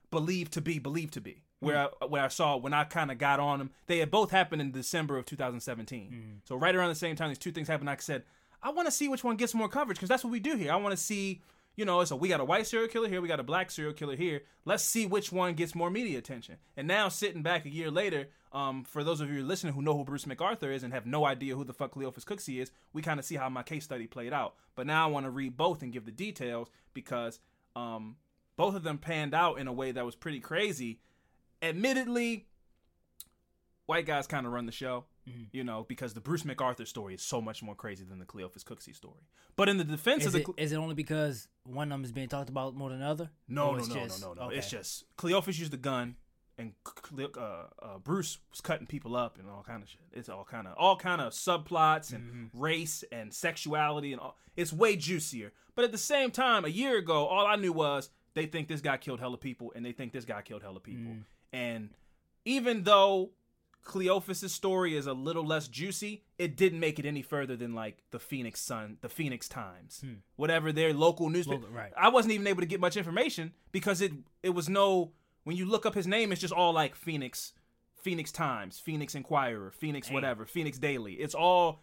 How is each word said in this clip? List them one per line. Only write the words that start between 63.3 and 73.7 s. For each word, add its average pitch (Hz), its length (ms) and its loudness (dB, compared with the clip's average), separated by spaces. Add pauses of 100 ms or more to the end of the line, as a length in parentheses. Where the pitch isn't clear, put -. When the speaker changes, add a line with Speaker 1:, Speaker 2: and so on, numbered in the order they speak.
Speaker 1:
Cleophas' 190 720 0
story 185 440 2
is 139 100 -2
a 135 80 -2
little 156 320 -2
less 156 220 0
juicy, 190 540 -6 (140)
it 156 200 -2
didn't 180 240 6
make 156 180 0
it 143 80 -2
any 147 160 -2
further 135 340 -2
than, 117 180 -6
like, 110 360 -8
the 117 80 -8
Phoenix 123 420 -6
Sun, 110 400 -6
the 120 80 -10
Phoenix 135 400 -4
Times, 98 540 -12
Speaker 2:
Hmm. 127 120 -10 (220)
Speaker 1:
whatever 156 360 2
their 160 200 4
local 165 380 6
newspaper. 151 320 0
Speaker 2:
Local, 110 120 -14
right. 110 220 -8
Speaker 1:
I 190 140 10
wasn't 226 240 8
even 202 120 0
able 185 140 2
to 175 60 2
get 180 140 -2
much 180 180 4
information 175 540 0 (200)